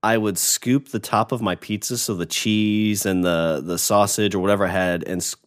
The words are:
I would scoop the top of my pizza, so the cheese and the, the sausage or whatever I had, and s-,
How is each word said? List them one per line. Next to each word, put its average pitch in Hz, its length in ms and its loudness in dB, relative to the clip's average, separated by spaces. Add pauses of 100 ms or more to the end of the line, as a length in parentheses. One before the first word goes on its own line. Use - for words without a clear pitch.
I 113 120 4
would 107 200 0
scoop - 520 0
the 113 100 -4
top 110 320 0
of 120 100 -2
my 95 140 0
pizza, 104 420 -6
so 113 160 -2
the 85 120 -4
cheese 107 800 0
and 92 180 2
the, 82 420 2
the 85 120 -4
sausage 101 580 0
or 95 40 0
whatever 98 260 2
I 90 60 0
had, 90 360 0
and 87 140 -4
s-, - 260 -8